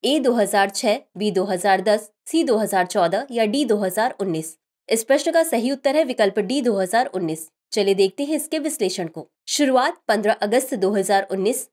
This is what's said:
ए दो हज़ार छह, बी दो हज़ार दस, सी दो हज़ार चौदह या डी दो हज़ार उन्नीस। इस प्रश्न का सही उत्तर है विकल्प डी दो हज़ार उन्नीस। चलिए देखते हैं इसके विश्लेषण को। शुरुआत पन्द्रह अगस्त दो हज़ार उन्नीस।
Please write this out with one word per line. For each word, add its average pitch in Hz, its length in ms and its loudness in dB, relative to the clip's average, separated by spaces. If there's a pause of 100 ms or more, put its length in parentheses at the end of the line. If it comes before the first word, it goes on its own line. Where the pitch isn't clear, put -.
ए 269 160 2
दो 254 140 2
हज़ार 202 360 2
छह, 214 280 0 (200)
बी 208 140 0
दो 185 120 0
हज़ार 185 380 0
दस, 214 280 0 (180)
सी 320 160 0
दो 254 140 2
हज़ार 196 280 0
चौदह 190 460 0
या 233 140 0
डी 254 200 0
दो 214 120 2
हज़ार 208 420 -2
उन्नीस। 160 360 -4 (340)
इस 226 140 0
प्रश्न 294 280 0
का 330 120 4
सही 254 280 0
उत्तर 269 240 0
है 311 80 2
विकल्प 220 380 0
डी 240 200 -2
दो 233 120 0
हज़ार 196 340 0
उन्नीस। 160 400 -6 (260)
चलिए 196 220 2
देखते 196 280 0
हैं 302 120 -4
इसके 311 240 -4
विश्लेषण 196 480 -4
को। 160 200 -14 (220)
शुरुआत 277 580 2
पन्द्रह 214 340 2
अगस्त 226 340 0
दो 190 160 2
हज़ार 196 400 0
उन्नीस। 190 420 -2